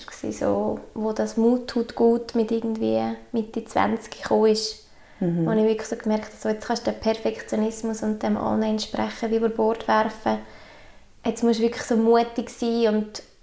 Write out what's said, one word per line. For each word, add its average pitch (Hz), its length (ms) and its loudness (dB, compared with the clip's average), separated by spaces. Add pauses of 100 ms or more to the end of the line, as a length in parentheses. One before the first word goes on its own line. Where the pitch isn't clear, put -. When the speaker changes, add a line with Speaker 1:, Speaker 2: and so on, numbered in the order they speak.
Speaker 1:
gewesen, - 260 -8
so, 214 460 0 (160)
wo 220 180 -2
das 214 240 -4
Mut 240 300 4
tut - 300 -4
gut 233 400 2
mit 226 160 0
irgendwie 220 480 0 (320)
Mitte 226 320 -4
zwanzig - 580 -2
gekommen 214 300 4
ist. - 340 -4 (320)
Speaker 2:
Mhm. 170 280 2
Speaker 1:
Wo 226 60 2
ich 214 120 4
wirklich 220 240 0
so 226 80 -6
gemerkt 214 300 -2
habe, - 120 -16
so, 220 120 -4
jetzt 214 180 -4
kannst 233 180 -2
du 214 60 0
den - 80 -8
Perfektionismus 220 1040 -2
und 214 180 -2
dem 214 140 0
allen 214 260 0
entsprechen, 214 680 -2
wie 226 40 4
über 226 120 2
Bord 226 400 0
werfen. 220 500 2 (880)
Jetzt 226 160 -2
musst 233 160 4
du 220 60 2
wirklich 233 200 0
so 233 120 2
mutig 233 540 4
sein 233 440 2
und 214 280 -2 (200)